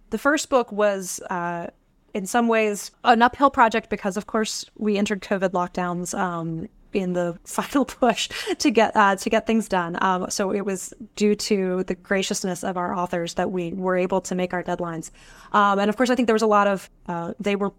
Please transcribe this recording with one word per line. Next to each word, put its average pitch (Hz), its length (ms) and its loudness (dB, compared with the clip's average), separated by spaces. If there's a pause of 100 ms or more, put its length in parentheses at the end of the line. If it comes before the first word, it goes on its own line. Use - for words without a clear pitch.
(100)
the 220 80 -4
first 294 320 0
book 240 220 2
was, 202 480 -2 (100)
uh, 175 380 -6 (480)
in 196 80 -4
some 233 240 2
ways 220 420 0 (140)
an 233 160 6
uphill 262 300 4
project 233 400 2
because, 190 260 -4
of 208 100 -6
course, - 380 -4 (120)
we 208 200 0
entered 202 240 0
covid 190 300 -2
lockdowns, 180 680 -4
um, 170 480 -4 (260)
in 185 200 -2
the 175 280 -2
<laughs> - 40 -20
final - 400 0
push - 460 0 (280)
to 302 120 2
get, 214 260 2
uh, 196 200 6
to - 120 -8
get 220 180 0
things 220 220 0
done. 175 320 -2
Um, 185 300 0
so 196 200 -2
it 196 140 -2
was 196 300 -6 (200)
due 208 200 4
to 185 500 0
the 180 100 -4
graciousness 190 680 -4
of 185 140 -4
our 180 160 -2
authors 175 400 -4
that 180 160 -2
we 175 240 -4
were 185 240 0
able 185 240 0
to - 120 -6
make 180 200 -2
our 175 80 -4
deadlines. 170 480 -6 (420)
Um, 202 260 4
and 202 120 2
of 208 80 -2
course, 247 100 2
I 254 60 2
think 240 120 2
there 226 80 4
was 214 80 2
a 226 40 2
lot 208 200 6
of, 196 220 -2 (180)
uh, 170 320 -6
they 202 160 -2
were, 196 240 -2